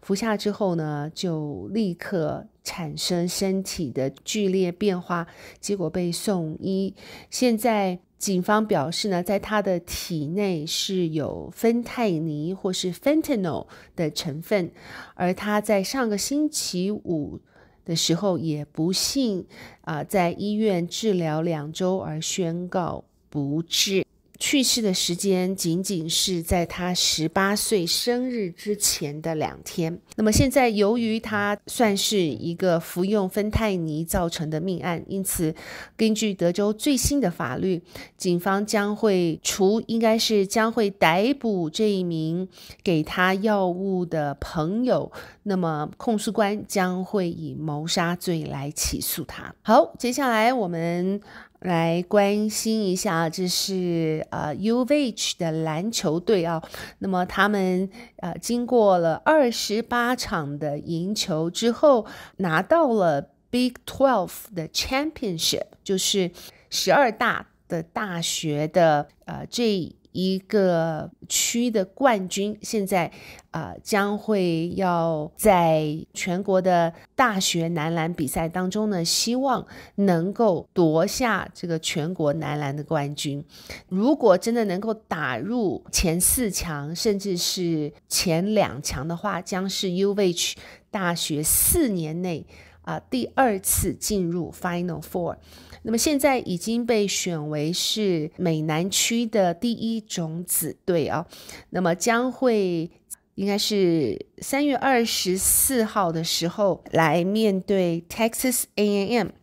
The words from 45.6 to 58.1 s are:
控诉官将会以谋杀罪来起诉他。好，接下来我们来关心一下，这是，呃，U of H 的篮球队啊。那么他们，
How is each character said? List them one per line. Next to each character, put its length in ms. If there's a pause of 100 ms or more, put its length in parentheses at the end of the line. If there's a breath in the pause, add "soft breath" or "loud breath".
控 200
诉 140
官 340
将 380
会 240
以 260
谋 320
杀 300
罪 280
来 260
起 320
诉 200
他。 380
好， 380
接 120
下 200
来 200
我 160
们 540 (400 loud breath)
来 480
关 400
心 380
一 100
下， 320
这 180
是， 840
呃， 240
U 240
of 120
H 460
的 160
篮 400
球 260
队 240
啊。 200 (380 loud breath)
那 80
么 180
他 240
们， 400 (260 loud breath)